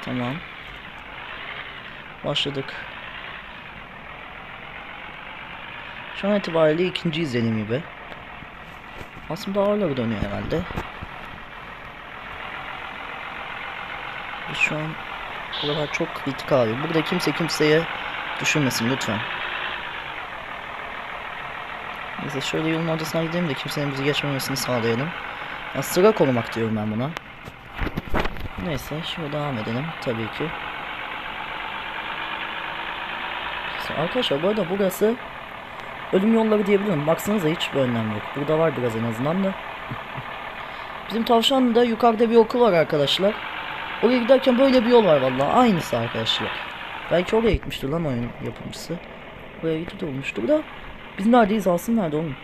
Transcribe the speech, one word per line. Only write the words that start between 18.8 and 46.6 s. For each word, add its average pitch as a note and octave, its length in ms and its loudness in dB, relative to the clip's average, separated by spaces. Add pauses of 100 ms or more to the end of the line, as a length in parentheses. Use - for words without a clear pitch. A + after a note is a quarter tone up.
lütfen. A2+ 280 0 (3000)
Neyse C#3+ 180 -4
şöyle D#3+ 280 0
yolun E3 200 2
ortasına D#3+ 360 0
gidelim E3+ 240 0
de C3+ 60 0
kimsenin C#3+ 380 -2
bizi C3+ 120 -2
geçmemesini C#3 520 0
sağlayalım. A#2+ 520 2 (680)
Ya, C3+ 80 0
sıra F#3+ 300 6
korumak C3 420 4
diyorum A2+ 220 2
ben G#2+ 140 0
buna. A#2 200 0 (1600)
Neyse C#3+ 380 -4
şöyle D3+ 280 -6
devam D3 260 -2
edelim A2+ 260 -2 (160)
tabii A2+ 380 -2
ki. D3+ 100 -2 (3500)
Arkadaşlar D#3 440 0
bu F#3 60 4
arada G#3+ 220 2
burası G3+ 440 4 (960)
ölüm G3+ 220 6
yolları G#3+ 320 4
diyebilirim. G3 400 4
Baksanıza E3+ 420 2
hiçbir D#3 320 0
önlem A#2 300 2
yok. G#2 120 -4 (140)
Burada D3 220 2
var D#3+ 180 4
biraz A#2+ 200 0
en A2+ 80 0
azından C3+ 400 2
da. F#3+ 100 0 (720)
<laughs> - 800 -10
Bizim A3+ 160 0
tavşan A#3+ 500 6
da A#3+ 100 8
yukarıda A#3 460 6
bir A#3 60 8
okul A3+ 240 8
var A#3 120 8
arkadaşlar. E3 600 4 (680)
Oraya B3 160 6
giderken B3+ 400 6
böyle B3+ 260 8
bir A#3+ 60 4
yol A#3 140 10
var D#3 160 8
vallahi. C3 320 4
Aynısı G3+ 460 6
arkadaşlar. A2+ 500 0 (600)